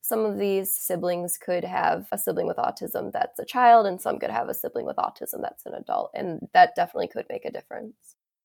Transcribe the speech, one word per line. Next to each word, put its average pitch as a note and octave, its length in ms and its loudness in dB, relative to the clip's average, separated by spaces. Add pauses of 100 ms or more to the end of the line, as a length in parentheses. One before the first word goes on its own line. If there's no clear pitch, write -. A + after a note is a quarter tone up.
some A3 240 -2
of G3+ 140 -2
these G3 360 0
siblings F3 640 -2
could F3+ 280 -4
have F#3 460 0
a - 60 -4
sibling - 300 -2
with - 100 -2
autism - 560 -4
that's - 260 -4
a - 60 -6
child, A#3 400 8
and F#3 160 -2
some - 180 -4
could - 120 -4
have A2+ 180 -2
a - 60 -4
sibling - 320 -6
with - 100 -6
autism - 460 -4
that's - 240 -8
an - 80 -10
adult. - 400 -4
And - 400 -6
that F3+ 200 10
definitely - 340 -2
could - 200 -8
make - 160 -8
a - 60 -6
difference. - 640 -14 (280)